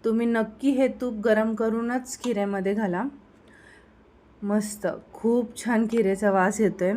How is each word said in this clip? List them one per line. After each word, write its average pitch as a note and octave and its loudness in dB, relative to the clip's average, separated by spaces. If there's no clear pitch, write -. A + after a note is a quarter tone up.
तुम्ही A3+ 2
नक्की A#3 0
हे C4 2
तूप B3 -4
गरम A3 2
करूनच A#3 -2
खिरेमध्ये G3+ -2
घाला. G3+ -2
मस्त, G#3 -2
खूप A#3 -2
छान A3+ 2
खिरेचा G3+ 2
वास G3 2
येतोय. G3 2